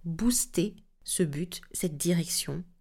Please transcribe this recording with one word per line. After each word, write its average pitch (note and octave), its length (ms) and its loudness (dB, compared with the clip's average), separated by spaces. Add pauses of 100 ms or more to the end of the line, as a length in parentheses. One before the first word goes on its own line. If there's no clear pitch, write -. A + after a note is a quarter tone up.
booster F#3 720 2 (280)
ce - 180 0
but, D#3+ 400 -2 (100)
cette D#3 240 -2
direction E3+ 680 0 (180)